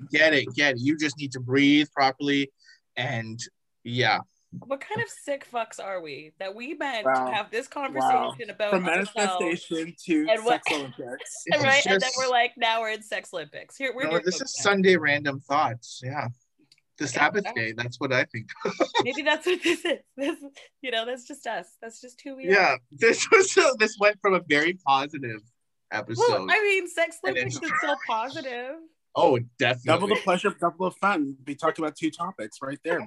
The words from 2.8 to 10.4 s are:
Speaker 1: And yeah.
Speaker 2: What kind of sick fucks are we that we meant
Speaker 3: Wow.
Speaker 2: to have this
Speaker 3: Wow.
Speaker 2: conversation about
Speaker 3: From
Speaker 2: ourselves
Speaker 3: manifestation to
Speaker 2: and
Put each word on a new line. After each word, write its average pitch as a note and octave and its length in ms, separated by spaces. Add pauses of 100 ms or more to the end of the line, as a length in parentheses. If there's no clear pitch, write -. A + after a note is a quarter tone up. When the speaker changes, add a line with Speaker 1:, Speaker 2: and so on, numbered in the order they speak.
Speaker 1:
And A#2+ 420 (440)
yeah. A#2 360 (460)
Speaker 2:
What C4+ 140
kind - 220
of G#4+ 80
sick - 420
fucks A3+ 320
are F#3+ 180
we D#3 380
that F#3+ 160
we B3 200
meant C4+ 300
Speaker 3:
Wow. C3 220
Speaker 2:
to - 60
have G#3 180
this A#3+ 240
Speaker 3:
Wow. C#4+ 80
Speaker 2:
conversation B3+ 680
about G#3 220
Speaker 3:
From F3+ 160
Speaker 2:
ourselves F#3+ 540
Speaker 3:
manifestation E3 520 (120)
to D#3 240
Speaker 2:
and A3 160